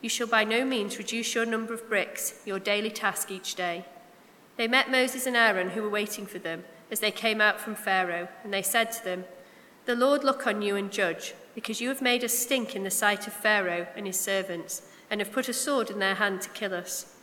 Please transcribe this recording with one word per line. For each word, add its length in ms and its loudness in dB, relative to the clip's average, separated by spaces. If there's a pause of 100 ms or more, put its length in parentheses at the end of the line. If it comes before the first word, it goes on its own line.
"You 80 -6
shall 180 0
by 160 6
no 200 2
means 340 0
reduce 360 -4
your 120 2
number 280 -2
of 160 -10
bricks, 460 -2 (100)
your 140 -2
daily 320 0
task 400 -2
each 240 -6
day." 300 -2 (720)
They 100 0
met 240 4
Moses 340 2
and 100 0
Aaron, 360 6
who 100 -4
were 80 -2
waiting 380 -2
for 120 -10
them, 260 -6 (260)
as 80 -2
they 120 2
came 300 2
out 180 6
from 160 -6
Pharaoh, 520 0 (160)
and 100 -6
they 80 0
said 320 2
to 100 -8
them, 220 -4 (600)
"The 100 0
Lord 280 4
look 240 2
on 140 0
you 140 0
and 160 -4
judge, 420 -2 (220)
because 260 -6
you 80 -2
have 120 -4
made 220 2
us 100 0
stink 420 0
in 80 -4
the 80 -2
sight 360 2
of 60 -10
Pharaoh 600 2
and 120 -6
his 120 -2
servants, 640 -2 (300)
and 100 0
have 120 -4
put 160 0
a 40 -2
sword 380 0
in 80 -6
their 160 2
hand 260 0
to 80 -8
kill 240 -6
us." 320 -6 (180)